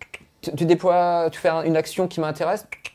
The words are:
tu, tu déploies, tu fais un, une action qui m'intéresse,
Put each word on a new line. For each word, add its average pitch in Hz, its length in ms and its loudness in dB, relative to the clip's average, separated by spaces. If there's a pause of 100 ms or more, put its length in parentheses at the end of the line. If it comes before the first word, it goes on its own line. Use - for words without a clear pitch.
(400)
tu, 165 140 -10
tu 156 100 -2
déploies, 175 640 4
tu - 80 -8
fais 175 120 2
un, 160 120 0
une 160 140 2
action 175 320 -2
qui 175 120 -6
m'intéresse, 160 460 -2 (280)